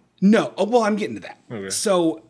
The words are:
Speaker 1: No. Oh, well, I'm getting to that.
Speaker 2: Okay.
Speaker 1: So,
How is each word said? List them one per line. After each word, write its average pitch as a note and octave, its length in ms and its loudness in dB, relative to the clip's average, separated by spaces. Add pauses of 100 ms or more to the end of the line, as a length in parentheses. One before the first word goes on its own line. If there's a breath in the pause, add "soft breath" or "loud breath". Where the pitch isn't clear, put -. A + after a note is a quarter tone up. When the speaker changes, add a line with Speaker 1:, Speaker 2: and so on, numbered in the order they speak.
(240)
Speaker 1:
No. G3 340 4
Oh, F#3+ 80 0
well, A3+ 180 2
I'm G#3+ 140 0
getting D3 180 -6
to F#2+ 60 -12
that. - 180 -18 (120)
Speaker 2:
Okay. G2 200 -10
Speaker 1:
So, E3+ 580 0